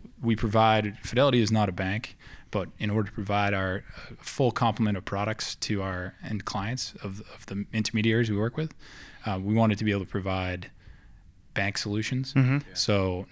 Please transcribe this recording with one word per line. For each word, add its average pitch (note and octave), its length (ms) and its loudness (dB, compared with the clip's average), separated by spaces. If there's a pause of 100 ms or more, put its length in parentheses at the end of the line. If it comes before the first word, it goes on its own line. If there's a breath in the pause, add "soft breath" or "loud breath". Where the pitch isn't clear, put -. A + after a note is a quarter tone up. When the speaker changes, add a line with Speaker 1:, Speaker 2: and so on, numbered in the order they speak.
(200)
Speaker 1:
we A2+ 160 2
provide, A2 640 4
Fidelity B2 420 4
is G#2+ 100 4
not G#2+ 200 4
a - 20 -2
bank, F#2+ 460 -4 (320 loud breath)
but F#2+ 180 -2 (100)
in G#2+ 120 -2
order G#2 180 0
to - 60 -14
provide G2+ 400 0
our, F#2+ 280 -2 (140)
uh, - 240 -16
full - 300 0
complement A2 480 2
of F2+ 80 -10
products G#2 480 -4
to G#2 260 -4
our F#2 420 -4
end G#2 220 -6
clients G#2+ 480 -4 (100)
of, F#2+ 200 -8 (120)
of - 120 -18
the G2+ 260 -4
intermediaries A2 580 2
we G2+ 60 0
work A2 220 -2
with, D#3+ 160 -4 (500 loud breath)
uh, G2 180 -2
we G#2 120 2
wanted A2 240 4
to A2 80 -2
be G#2+ 40 4
able G2 140 0
to - 60 -10
provide F#2 600 -2 (840 soft breath)
bank G2+ 240 -2
solutions. A2 560 -2
Speaker 2:
Mm-hmm. C3+ 220 6
Speaker 3:
Yeah. D3 40 -2 (140)
Speaker 1:
So F#2+ 560 2